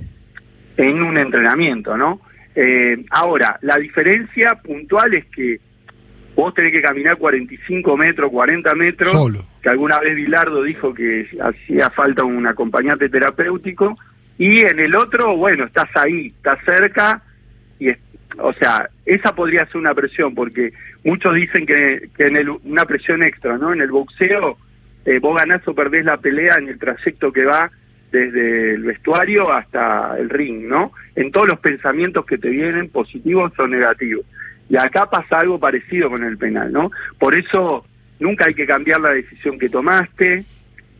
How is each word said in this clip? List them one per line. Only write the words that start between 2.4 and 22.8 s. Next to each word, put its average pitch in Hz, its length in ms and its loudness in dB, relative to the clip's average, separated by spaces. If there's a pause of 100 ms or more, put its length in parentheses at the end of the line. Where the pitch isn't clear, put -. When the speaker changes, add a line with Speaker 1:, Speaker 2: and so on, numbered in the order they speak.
Speaker 1:
Eh, 123 560 2
ahora, 147 500 0
la 143 160 0
diferencia 214 760 0
puntual 190 580 -2
es 156 120 -2
que 123 340 -6 (760)
vos 165 200 0
tenés 165 160 2
que 156 100 2
caminar 147 360 0
cuarenta 131 360 -2
y 131 40 -16 (100)
cinco 175 280 0
metros, 151 360 0
cuarenta 156 420 2
metros, 175 380 0
Speaker 2:
Solo. 117 340 2 (160)
Speaker 1:
que 127 80 0
alguna 147 300 2
vez 156 160 0
Bilardo 151 480 0
dijo 147 280 -4
que 113 360 -4 (120)
hacía 127 520 -2
falta 139 320 0
un 123 240 -2
acompañante 127 600 -2
terapéutico, 175 880 -2 (440)
y 208 220 4
en 170 180 4
el 156 160 2
otro, 233 420 2
bueno, 165 280 2
estás - 280 -2
ahí, 151 420 0
estás 139 300 -2
cerca, 202 560 2 (560)
y 131 120 -2
es, 120 100 -2 (400)
o 131 140 0
sea, 113 360 0 (160)
esa 190 300 0
podría 170 320 0
ser - 100 -10
una 160 160 0
presión, 139 400 -2
porque 117 400 -4 (300)
muchos 175 320 0
dicen 170 320 0
que, 143 500 0
que 147 80 4
en 143 120 2
el, 147 120 0
una 151 360 -2